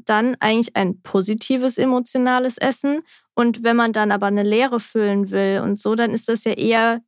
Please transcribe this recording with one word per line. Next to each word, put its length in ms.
dann 360
eigentlich 340
ein 260
positives 760
emotionales 800
Essen. 440
Und 260
wenn 140
man 160
dann 180
aber 160
eine 160
Leere 380
füllen 500
will 320
und 160
so, 160
dann 160
ist 180
das 140
ja 120
eher 540